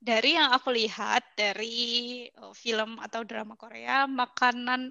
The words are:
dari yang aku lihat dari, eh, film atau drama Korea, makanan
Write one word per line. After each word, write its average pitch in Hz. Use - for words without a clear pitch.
dari 233
yang 302
aku 262
lihat 214
dari, 214
eh, 202
film 220
atau 220
drama 214
Korea, 233
makanan 247